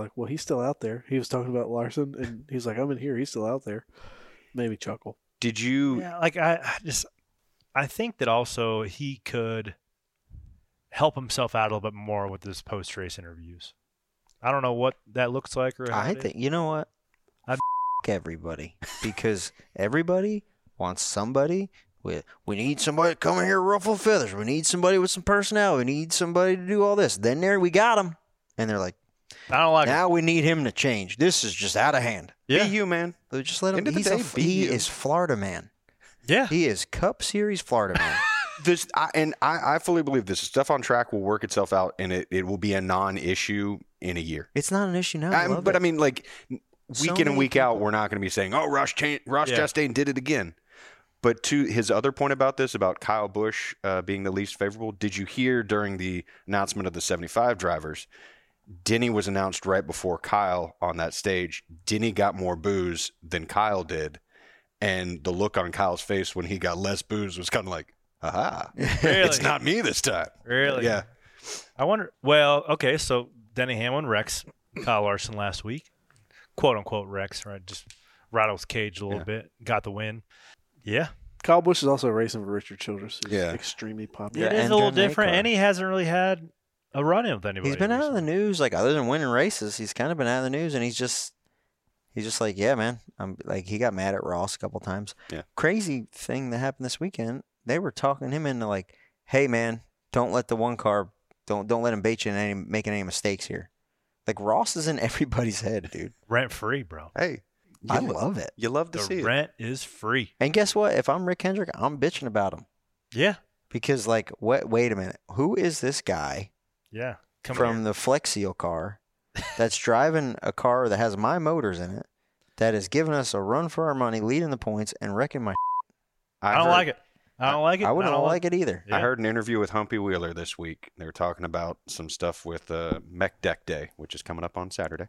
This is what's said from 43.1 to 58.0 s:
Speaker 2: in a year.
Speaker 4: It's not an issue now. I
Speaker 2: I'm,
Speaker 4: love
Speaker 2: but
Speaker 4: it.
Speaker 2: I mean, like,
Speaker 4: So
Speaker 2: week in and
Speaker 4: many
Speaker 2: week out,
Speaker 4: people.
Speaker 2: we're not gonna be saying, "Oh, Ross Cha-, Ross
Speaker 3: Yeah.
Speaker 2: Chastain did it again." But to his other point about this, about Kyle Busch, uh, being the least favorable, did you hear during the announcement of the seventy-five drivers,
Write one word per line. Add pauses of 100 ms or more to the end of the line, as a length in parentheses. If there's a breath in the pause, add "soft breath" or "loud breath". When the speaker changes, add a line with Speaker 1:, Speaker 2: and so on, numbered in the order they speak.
Speaker 2:
in
a
year.
Speaker 4:
It's
not
an
issue
now.
I
Speaker 2:
I'm,
Speaker 4:
love
Speaker 2:
but
Speaker 4:
it.
Speaker 2:
I
mean,
like, (640 loud breath)
Speaker 4:
So
Speaker 2:
week
in
and
Speaker 4:
many
Speaker 2:
week
out,
Speaker 4:
people.
Speaker 2:
we're
not
gonna
be
saying,
"Oh,
Ross
Cha-,
Ross
Speaker 3:
Yeah.
Speaker 2:
Chastain
did
it
again." (680 loud breath)
But
to
his
other
point
about
this,
about
Kyle
Busch,
uh,
being
the
least
favorable,
did
you
hear
during
the (220 soft breath)
announcement
of
the
seventy-five
drivers, (800 soft breath)